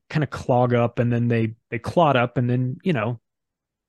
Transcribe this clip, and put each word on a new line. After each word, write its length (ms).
kinda 160
clog 480
up 260
and 120
then 160
they, 280
they 100
clot 360
up 220
and 120
then, 320
you 120
know, 260